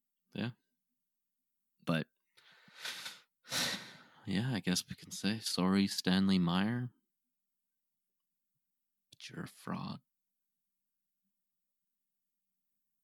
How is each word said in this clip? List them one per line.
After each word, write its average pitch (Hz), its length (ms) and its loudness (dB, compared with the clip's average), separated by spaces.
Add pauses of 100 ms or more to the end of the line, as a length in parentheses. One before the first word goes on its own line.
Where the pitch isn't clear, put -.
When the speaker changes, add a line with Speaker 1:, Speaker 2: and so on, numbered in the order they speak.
(340)
Speaker 1:
Yeah. 113 160 -4 (1400)
Speaker 2:
But 80 200 0 (1400)
Speaker 1:
<sighs> - 760 -6
Yeah, 107 280 0
I 101 60 0
guess 87 300 2
we 92 60 -10
can - 160 -16
say, 107 300 -2
"Sorry, 95 460 4
Stanley 95 500 4
Meyer, 101 520 2 (2250)
but - 200 -18
you're - 160 -10
a - 20 -10
fraud." - 520 -8 (3000)